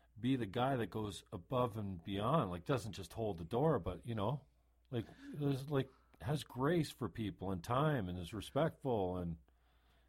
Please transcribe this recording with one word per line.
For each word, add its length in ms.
be 160
the 100
guy 300
that 140
goes 420
above 440
and 280
beyond, 480
like, 140
doesn't 260
just 220
hold 240
the 60
door, 360
but, 240
you 100
know, 280
like, 140
there's, 300
like, 180
has 240
grace 480
for 160
people 420
and 140
time 440
and 80
is 160
respectful 840
and 180